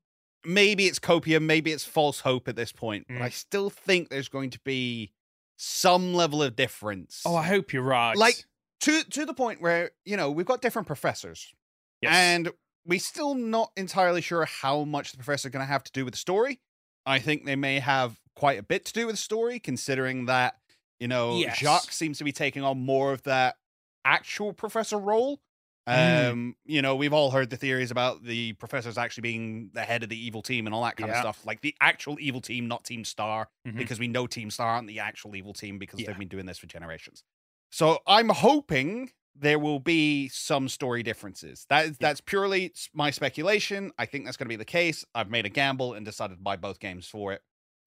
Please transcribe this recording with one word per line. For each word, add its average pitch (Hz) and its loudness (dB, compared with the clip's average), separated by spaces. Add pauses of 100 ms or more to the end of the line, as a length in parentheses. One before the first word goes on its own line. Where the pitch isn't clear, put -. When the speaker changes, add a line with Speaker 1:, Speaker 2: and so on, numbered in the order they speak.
(460)
Speaker 1:
maybe 196 4
it's 147 -2
copium, 160 4
maybe 156 4
it's 143 -4
false 147 0
hope 127 0
at 123 -6
this 117 -6
point, 107 -6
but 123 -8
Speaker 2:
Mm. 120 -6
Speaker 1:
I 123 -4
still 196 -4
think 180 0
there's 135 -6
going 135 -6
to - -14
be 123 -4 (460)
some 180 4
level 151 2
of 123 0
difference. 104 -4
Speaker 2:
Oh, 170 2
I 160 2
hope 190 0
you're 131 -2
right. 120 2
Speaker 1:
Like, 233 4 (360)
to, 311 4
to 294 -6
the 285 -6
point 240 -4
where, 170 0 (140)
you 202 -4
know, 147 0
we've 170 0
got 247 0
different 226 -2
professors. - -6 (480)
Speaker 2:
Yes. 151 4
Speaker 1:
And 175 4 (340)
we're 175 0
still 285 -2
not 226 -2
entirely 180 2
sure 165 0
how 147 -2
much 147 -6
the 131 -18
professor 135 -4
gonna 135 -4
have 139 0
to - -18
do 135 -4
with 120 -8
the - -10
story. 233 0 (460)
I 135 2
think 151 -2
they 139 -2
may 139 0
have 131 0 (160)
quite 143 2
a - -8
bit 185 -2
to - -10
do 226 0
with 220 -2
the - -6
story, 226 -2
considering 131 -4
that, 127 2 (400)
you 120 -6
know, 120 0
Speaker 2:
Yes. 117 -2
Speaker 1:
Jacques 147 2
seems 156 -4
to 151 -8
be 147 -2
taking 139 -2
on 135 0
more 135 2
of 131 -4
that 131 2 (460)
actual 165 2
professor 214 -4
role. 226 2 (460)
Speaker 2:
Mm. 123 6
Speaker 1:
Um, 120 -6 (100)
you 151 0
know, 135 2
we've 143 0
all 147 6
heard 131 2
the 123 -8
theories 127 -2
about 120 0
the 117 -4
professors 120 -8
actually 120 -4
being 113 -6
the 113 -6
head 117 -2
of 107 -8
the 113 -10
evil 113 -10
team 120 -4
and 107 -6
all 117 -2
that 117 -2
kind 110 -6
Speaker 2:
Yeah. 117 -2
Speaker 1:
of 120 0
stuff. 107 -6
Like, 110 -8
the 147 -6
actual 139 0
evil 131 -6
team, 120 -6
not 120 -6
Team 113 -10
Star, 110 -4 (180)
Speaker 2:
Mm-hmm. 113 -8
Speaker 1:
because 120 -6
we 120 -2
know 123 -2
Team 110 -10
Star 117 -2
aren't 113 0
the 107 -10
actual 104 -10
evil 98 -12
team 101 -10
because 98 -14
Speaker 2:
Yeah. - -8
Speaker 1:
they've 98 -10
been 98 -10
doing 95 -10
this 90 -12
for - -20
generations. 82 -16 (480)
So 160 2
I'm 220 6
hoping 202 2 (260)
there 147 4
will 147 0
be 151 2
some 135 0
story 120 -4
differences. 98 -10
That 156 6
is, 160 -4
Speaker 2:
Yeah. 151 0
Speaker 1:
that's 147 0
purely 196 0
s-, - -14
my 147 0
speculation. 196 -2
I 120 -2
think 127 -10
that's 123 -12
gonna 120 -8
be 113 -6
the 107 -10
case. 175 0 (100)
I've 110 -4
made 113 0
a 101 -4
gamble 131 0
and 104 -12
decided 104 -8
to 95 -20
buy 98 -4
both 95 -8
games 90 -10
for 101 -6
it. - -12 (440)